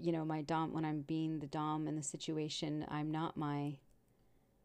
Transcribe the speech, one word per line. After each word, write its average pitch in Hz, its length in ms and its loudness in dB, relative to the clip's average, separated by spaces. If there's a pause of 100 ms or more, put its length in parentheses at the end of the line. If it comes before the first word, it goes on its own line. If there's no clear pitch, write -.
you 170 100 2
know, 160 140 2
my 156 160 0
dom-, 160 320 2
when 160 100 0
I'm 156 180 0
being 160 380 0
the 143 80 -4
dom 156 400 0
in 151 80 0
the 151 80 -2
situation, 151 880 -2
I'm 151 220 0
not 160 260 0
my 143 400 0 (880)